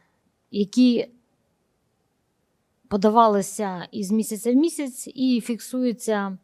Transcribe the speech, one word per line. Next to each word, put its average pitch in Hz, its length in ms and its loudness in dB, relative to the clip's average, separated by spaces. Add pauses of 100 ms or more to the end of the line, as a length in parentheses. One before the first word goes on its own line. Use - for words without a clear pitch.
(500)
які 240 580 2 (1800)
подавалися 202 1000 2
із 202 220 -6
місяця 220 400 -2
в - 20 4
місяць, 285 600 0
і 254 260 0
фіксується 214 1040 -4